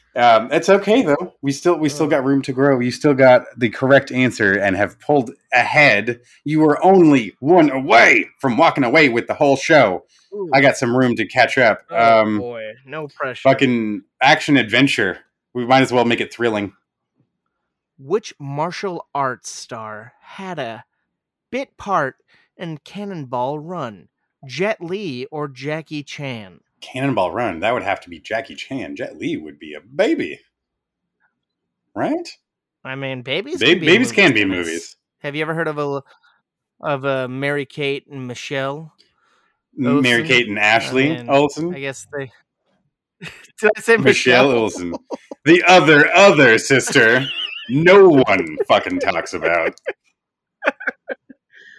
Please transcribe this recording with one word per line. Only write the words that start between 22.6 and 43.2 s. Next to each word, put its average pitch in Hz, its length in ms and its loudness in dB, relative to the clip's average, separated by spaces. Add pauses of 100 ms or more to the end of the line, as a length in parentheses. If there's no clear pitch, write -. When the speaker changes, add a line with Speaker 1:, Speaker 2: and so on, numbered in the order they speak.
Speaker 2:
Cannonball 147 800 -8
Run? 147 500 -12 (380)
Jet 175 360 -6
Li 165 440 -8
or 147 220 -10
Jackie 147 540 -10
Chan? 113 580 -14 (200)
Speaker 1:
Cannonball 117 520 -2
Run, 98 280 -4
that 110 120 0
would 107 120 -4
have 95 180 -4
to 90 80 -20
be 82 80 -16
Jackie - 380 -10
Chan. 85 400 -12
Jet - 220 -12
Li 127 180 -8
would 76 220 -16
be 76 160 -18
a 73 60 -16
baby. 147 600 -4 (1500)
Right? 277 340 -6 (560)
Speaker 2:
I 131 120 -12
mean, 131 260 -8
babies 180 380 -8
Speaker 1:
Ba-, - 60 0
Speaker 2:
can 175 140 2
be 156 120 -6
in - 0 -
Speaker 1:
babies 226 200 2
can 185 200 2
Speaker 2:
movies, - 20 -2
Speaker 1:
be 107 80 0
in 95 60 -2
Speaker 2:
Dennis. 87 180 -4
Speaker 1:
movies. 82 300 -10 (240)
Speaker 2:
Have 143 160 -10
you 156 60 -4
ever 156 120 -6
heard 165 140 -4
of 147 100 -6
a, 143 240 -6 (800)
of 139 240 -6
a 131 240 -4
Mary-Kate 139 800 -6
and 135 180 -14
Michelle 139 640 -10 (840)
Speaker 1:
M-, 131 220 0
Mary 120 220 2
Speaker 2:
Olsen? - 40 -10
Speaker 1:
Kate 120 220 2
and 104 100 -6
Speaker 2:
I 104 40 -4
Speaker 1:
Ashley 127 540 0
Speaker 2:
mean, 123 140 -10
Speaker 1:
Olsen? 147 440 0
Speaker 2:
I 139 60 -14
guess 139 320 -12
they 135 200 -10 (920)